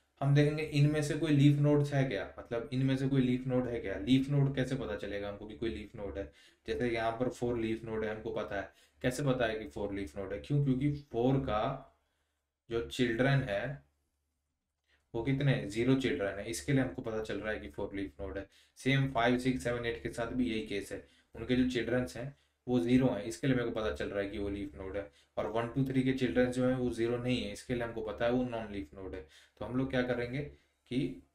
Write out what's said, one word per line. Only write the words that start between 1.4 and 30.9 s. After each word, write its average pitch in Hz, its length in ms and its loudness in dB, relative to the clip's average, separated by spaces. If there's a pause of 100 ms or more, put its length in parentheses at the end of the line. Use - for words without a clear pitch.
nodes 143 340 4
है 139 100 4
क्या, 95 240 -2 (100)
मतलब 117 340 -4
इनमें 135 240 2
से 135 120 0
कोई 135 140 4
leaf 123 240 2
node 127 220 0
है 120 120 -2
क्या? 95 200 -4
Leaf 131 300 4
node 139 240 4
कैसे 127 220 0
पता 107 220 -4
चलेगा 101 300 -6
हमको 104 180 -10
कि 110 100 -12
कोई 113 140 -2
leaf 104 260 -10
node 98 220 -8
है? 98 120 -8 (380)
जैसे 113 220 0
यहाँ 113 220 0
पर 123 180 -2
four 120 280 -2
leaf 110 260 -2
नोड 110 200 -4
है, 107 100 -4
हमको 110 200 -8
पता 101 220 -6
है। 95 160 -6 (300)
कैसे 131 220 -2
पता 123 220 2
है 107 120 -2
कि 104 100 -10
four 101 260 -6
leaf 98 240 -6
node 98 140 -6
है? 101 80 -6
क्यों? 143 240 0
क्योंकि 139 280 2 (200)
फ़ोर 127 280 2
का 110 520 -2 (800)
जो 117 120 0
children 127 600 2
है 107 420 -4 (1300)
वो 117 100 -4
कितने? 135 280 2 (140)
Zero 120 300 2
children 98 420 0
है, 101 120 -6
इसके - 220 -4
लिए 135 100 4
हमको - 200 -4
पता 110 200 -4
चल 104 180 -6
रहा 107 120 -4
है 101 80 -6
कि 101 80 -12
four 98 260 -8
leaf 98 260 -8
node 98 180 -8
है। 98 80 -10 (320)
Same 135 340 2
five, 123 260 4
six, 123 260 0
seven, 120 220 -2
eight 117 160 -4
के 117 100 -6
साथ 120 200 -6
भी 123 180 0
यही 107 160 -2
case 101 260 -6
है, 98 100 -10 (320)
उनके 113 220 -2
जो 127 140 4
childrens 120 460 0
हैं 131 180 -8 (320)
वो 123 140 4
zero 127 280 6
हैं, 104 160 -2
इसके 113 220 -4
लिए 127 100 4
मेरे 120 140 0
को - 40 -4
पता 107 200 -2
चल 101 140 -4
रहा 101 140 0
है 98 80 -2
कि 107 80 -8
वो 101 100 -2
leaf 101 280 -6
node 95 200 -8
है। 98 100 -6 (300)
और 107 120 -2
वन, 117 200 0
टू, 135 160 2
थ्री 131 180 0
के 131 120 2
childrens 123 420 2
जो 127 100 2
हैं 127 100 2
वो 123 140 0
zero 117 280 0
नहीं 120 240 0
है, 101 100 -6
इसके 123 220 -6
लिए 120 100 -2
हमको 113 180 -6
पता 107 220 -4
है 120 80 4
वो 127 140 4
नॉन 113 260 -6
लीफ 98 220 -8
node 95 200 -10
है। 95 120 -10 (340)
तो 107 40 -8
हम 117 120 -4
लोग 131 140 0
क्या 131 140 0
करेंगे 123 360 -4
कि - 840 -6 (120)